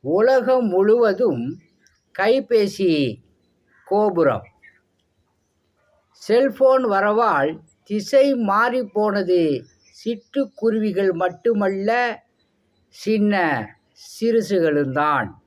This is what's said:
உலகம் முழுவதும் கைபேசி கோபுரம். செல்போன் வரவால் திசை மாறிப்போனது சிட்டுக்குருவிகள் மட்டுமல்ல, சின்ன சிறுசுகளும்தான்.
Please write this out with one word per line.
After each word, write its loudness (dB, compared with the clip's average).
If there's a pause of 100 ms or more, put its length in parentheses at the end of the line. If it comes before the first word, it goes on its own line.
உலகம் 0
முழுவதும் 2 (760)
கைபேசி 0 (920)
கோபுரம். 0 (1600)
செல்போன் 2
வரவால் 0 (340)
திசை 2
மாறிப்போனது 0 (640)
சிட்டுக்குருவிகள் -2
மட்டுமல்ல, -2 (1000)
சின்ன -2 (880)
சிறுசுகளும்தான். 0 (180)